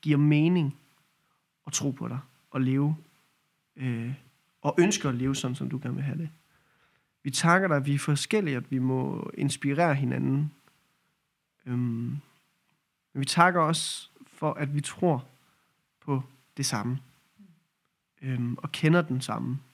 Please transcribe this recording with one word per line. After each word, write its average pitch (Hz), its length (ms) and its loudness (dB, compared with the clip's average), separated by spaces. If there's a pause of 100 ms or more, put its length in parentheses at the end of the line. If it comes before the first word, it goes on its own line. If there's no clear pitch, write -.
giver 151 160 4
mening 151 600 4 (880)
at 147 60 -12
tro - 180 -2
på 117 160 -8
dig, 123 120 -6 (320)
og 131 100 -2
leve, 139 340 2 (800)
øh, 123 380 -6 (480)
og 147 180 0
ønske 180 280 4
at 127 80 0
leve 131 200 -2
sådan, 127 200 -4
som 135 140 -6
du 135 140 -6
gerne 127 120 -4
vil 135 80 -4
have 143 140 -4
det. 160 120 -6 (920)
Vi 143 80 -6
takker 175 360 4
dig, 151 100 2
at 135 80 0
vi 143 100 0
er 139 40 0
forskellige, 151 580 0
at 120 140 -6
vi 135 80 0
må 131 540 -2
inspirere 143 600 0
hinanden. 135 560 0 (1120)
Øhm, 123 540 -4 (920)
men 139 60 -6
vi 135 60 -2
takker 175 360 4
også - 480 -2 (180)
for, - 260 -4
at 143 220 -4
vi 147 60 0
tror 143 440 -2 (760)
på 135 240 -4 (340)
det 135 80 -4
samme, 120 340 -2 (1200)
øhm, 123 360 -4
og - 140 -10
kender 165 300 4
den 131 200 -2
samme. 123 380 -4 (140)